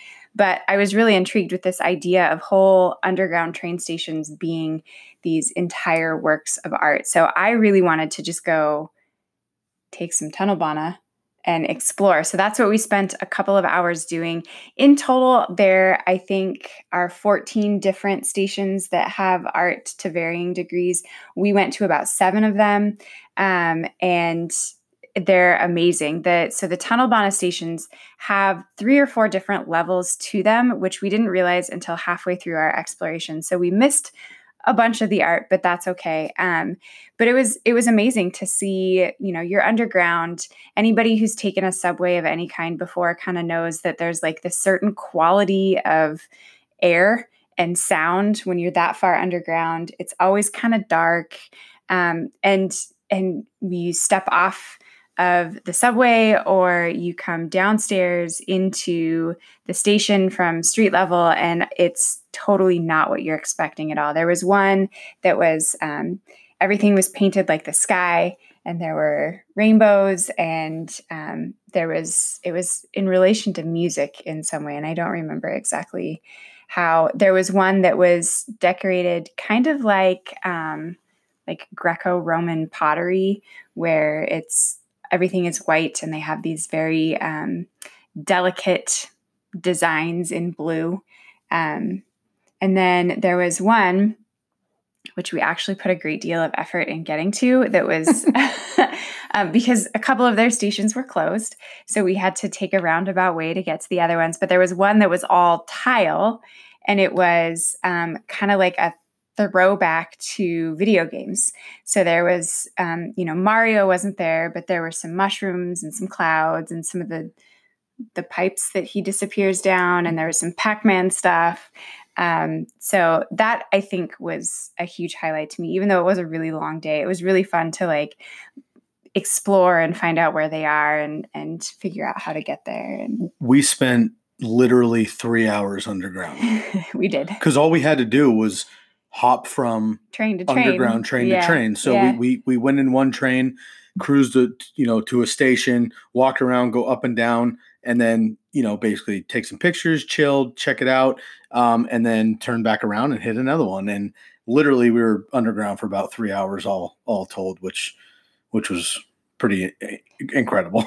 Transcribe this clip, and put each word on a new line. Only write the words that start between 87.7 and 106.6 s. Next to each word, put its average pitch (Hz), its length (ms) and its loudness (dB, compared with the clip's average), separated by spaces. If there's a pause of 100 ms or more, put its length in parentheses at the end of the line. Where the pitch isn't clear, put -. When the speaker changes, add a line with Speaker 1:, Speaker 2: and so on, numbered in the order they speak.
Speaker 1:
delicate - 840 -2 (500)
designs 170 720 -2
in 170 200 -4
blue. 165 500 -4 (480)
Um, 165 540 -4 (560)
and 190 180 2
then 180 420 2
there 180 180 2
was 175 240 0
one, 202 540 2 (1000)
which 175 180 -8
we 165 80 -2
actually 175 340 -2
put 196 160 -2
a 180 40 2
great 156 260 -6
deal 170 200 -2
of 156 120 -2
effort 165 340 -4
in 160 160 -8
getting 160 280 -4
to, 254 380 2
that 190 180 2
was, 165 380 2 (520)
<laughs> - 0 -
Speaker 2:
<laughs> - 560 -4
Speaker 1:
um, 185 180 0
because 233 440 2
a 220 40 -2
couple 247 260 2
of 233 100 4
their 226 140 4
stations 208 460 -2
were 254 80 -6
closed. 180 520 -4 (300)
So 208 180 -2
we 185 120 2
had 190 220 -2
to 202 120 -4
take - 240 -6
a 196 80 4
roundabout 180 540 0
way 160 180 -4
to 180 100 -4
get 160 180 -4
to - 80 -16
the 175 120 0
other 165 160 2
ones. 165 200 0
But 185 120 -2
there 180 100 6
was 185 140 4
one 202 260 4
that 202 100 6
was 180 140 0
all 175 440 4
tile, 214 760 0 (460)